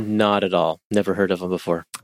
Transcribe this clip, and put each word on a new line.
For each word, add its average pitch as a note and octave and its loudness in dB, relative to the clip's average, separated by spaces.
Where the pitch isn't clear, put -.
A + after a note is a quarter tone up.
Not G#2 2
at F#2 0
all. E2 2
Never G2+ 0
heard F#2+ 0
of F2+ -4
him F2+ -4
before. E2+ -2